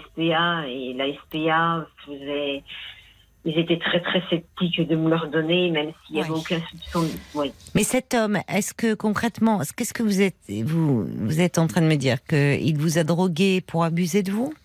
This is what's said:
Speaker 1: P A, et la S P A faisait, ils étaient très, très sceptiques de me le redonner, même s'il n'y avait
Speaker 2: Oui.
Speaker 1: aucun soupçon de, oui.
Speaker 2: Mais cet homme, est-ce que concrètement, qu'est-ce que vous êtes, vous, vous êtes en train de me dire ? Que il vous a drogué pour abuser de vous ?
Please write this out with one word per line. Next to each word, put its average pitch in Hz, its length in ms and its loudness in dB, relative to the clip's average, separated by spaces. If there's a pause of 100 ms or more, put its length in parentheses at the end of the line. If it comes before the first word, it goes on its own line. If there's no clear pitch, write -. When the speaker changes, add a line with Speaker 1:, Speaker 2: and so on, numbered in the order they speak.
(160)
Speaker 1:
P 165 180 0
A, 170 320 0
et 127 280 -6
la 135 160 -2
S 147 80 -6 (120)
P 156 200 -2
A 165 360 2 (200)
faisait, 143 580 -6 (800)
ils 160 160 0
étaient 165 200 0
très, - 200 0
très 175 300 -2
sceptiques 170 580 -2
de 165 80 2
me 160 140 2
le 165 80 4
redonner, 165 540 0
même 151 200 -2 (160)
s'il 156 80 -10
n'y 151 60 0
avait 156 80 -4
Speaker 2:
Oui. 160 100 -2
Speaker 1:
aucun 165 220 -2 (100)
soupçon - 300 -4
de, 160 80 0 (260)
oui. 143 160 -2 (240)
Speaker 2:
Mais 202 80 4
cet - 300 0
homme, 214 240 2 (100)
est-ce - 260 -2
que 220 200 0
concrètement, 214 680 0 (160)
qu'est-ce - 180 -4
que 240 100 -2
vous 202 180 2
êtes, 190 160 2 (100)
vous, 127 560 0
vous 92 380 -2
êtes 175 160 2
en 165 100 4
train 175 140 0
de 160 60 6
me 156 80 4
dire ? 135 280 0
Que 143 340 2
il 151 200 0
vous 156 200 0
a 170 60 4
drogué 180 560 2
pour 165 240 -2
abuser 170 400 0
de 190 80 -4
vous ? 247 220 -2 (120)